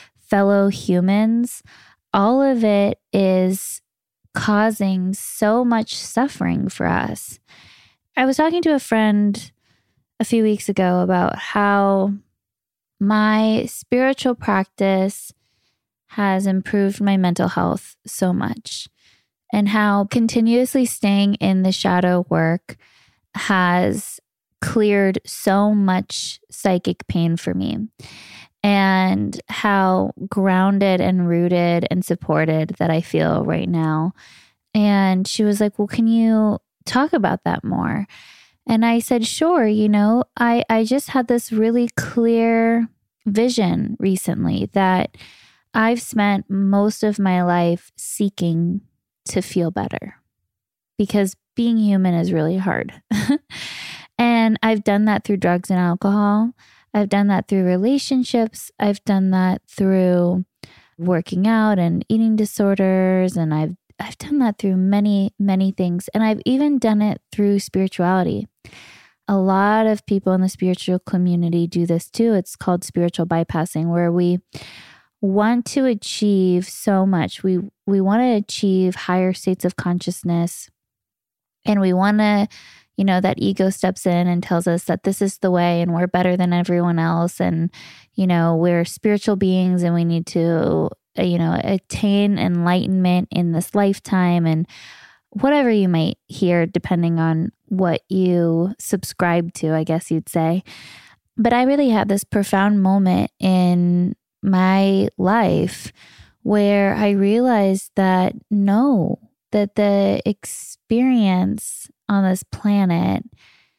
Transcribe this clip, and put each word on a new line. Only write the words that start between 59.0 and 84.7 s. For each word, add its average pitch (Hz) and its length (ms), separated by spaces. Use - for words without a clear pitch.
done 190 260
that 185 360
through 180 800
working 180 500
out 214 300
and 170 320
eating 220 260
disorders. 190 1000
And 160 160
I've, 156 220
I've - 180
done 294 220
that 226 180
through 190 200
many, 202 600
many 190 340
things. 180 420
And 220 100
I've 214 220
even 277 340
done 214 220
it 208 200
through 202 280
spirituality. 185 880
A 202 100
lot 196 480
of 214 200
people 196 280
in 185 80
the 185 80
spiritual 185 500
community 175 680
do 175 180
this 170 240
too. 226 240
It's 185 220
called 180 280
spiritual 175 440
bypassing, 165 640
where 170 200
we 175 280
want 214 440
to 269 200
achieve 190 800
so 190 380
much. 185 380
We, 185 160
we 196 160
want 202 200
to 247 140
achieve 185 600
higher 185 380
states - 320
of 180 100
consciousness, 175 920
and 208 160
we 185 100
want 202 280
to 208 280
you 196 80
know, 185 160
that 180 180
ego 196 300
steps 185 360
in 175 220
and 175 160
tells 170 240
us 170 180